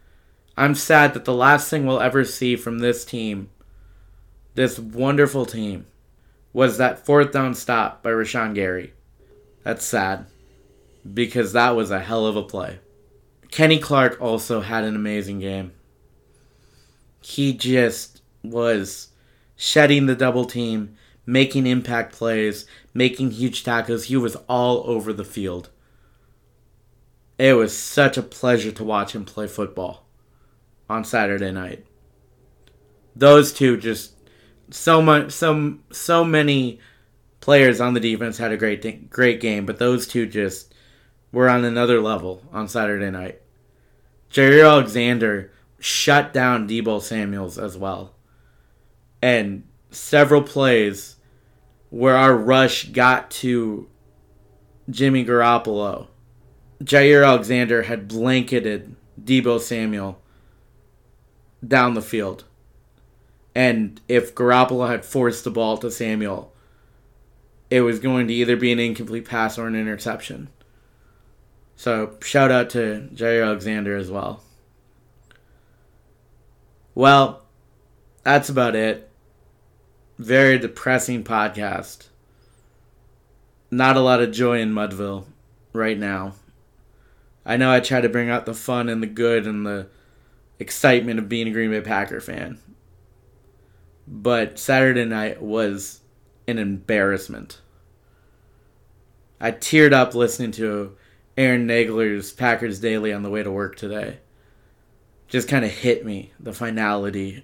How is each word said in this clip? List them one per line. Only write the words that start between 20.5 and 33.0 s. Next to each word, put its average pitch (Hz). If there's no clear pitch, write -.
making 135
impact 120
plays, 107
making 127
huge 117
tackles. 117
He 131
was 120
all 123
over 110
the 98
field. 90
It 131
was 113
such -
a 120
pleasure 113
to 110
watch 104
him 104
play 104
football 95
on 110
Saturday 101
night. 92